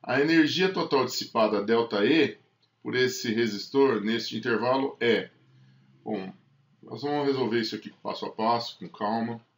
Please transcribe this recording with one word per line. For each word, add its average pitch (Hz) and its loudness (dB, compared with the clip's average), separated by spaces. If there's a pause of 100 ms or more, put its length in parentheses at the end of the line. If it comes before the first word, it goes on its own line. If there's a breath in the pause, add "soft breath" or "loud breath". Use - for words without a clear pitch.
A 127 0
energia 160 4
total 165 0
dissipada, 110 0
delta 110 2
E, 143 4 (440)
por - -6
esse 123 0
resistor, 117 0
neste 110 -4
intervalo, 120 -2
é... 117 2 (760 soft breath)
Bom, 95 -6 (500)
nós - -14
vamos 147 -2
resolver 123 0
isso 110 -4
aqui 107 -12 (100)
passo 101 -8
a 95 -10
passo, 117 -2
com 90 -12
calma. 113 -4 (160)